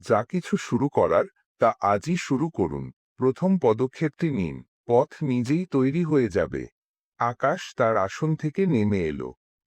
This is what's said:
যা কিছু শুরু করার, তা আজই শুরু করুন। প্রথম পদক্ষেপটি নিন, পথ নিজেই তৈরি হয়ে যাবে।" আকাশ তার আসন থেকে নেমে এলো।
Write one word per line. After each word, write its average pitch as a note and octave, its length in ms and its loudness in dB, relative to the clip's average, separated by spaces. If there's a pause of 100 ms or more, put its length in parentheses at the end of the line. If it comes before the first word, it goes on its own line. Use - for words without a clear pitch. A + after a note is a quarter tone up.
যা G#2+ 240 0
কিছু - 320 -4
শুরু B2 320 -4
করার, F2 360 4 (340)
তা A2+ 220 4
আজই G#2 360 0
শুরু D3+ 320 -2
করুন। C#2+ 420 -4 (260)
প্রথম E3+ 420 0
পদক্ষেপটি C3 720 0
নিন, D#2+ 340 -4 (220)
পথ A#2+ 220 2 (140)
নিজেই C#3 440 0
তৈরি C#3 380 0
হয়ে C#3+ 240 2
যাবে।" C#2 380 -2 (520)
আকাশ C3 420 -2 (160)
তার A2+ 200 2
আসন D3+ 400 -2
থেকে E3+ 300 -2
নেমে G#2 320 2
এলো। C#2 360 -4 (320)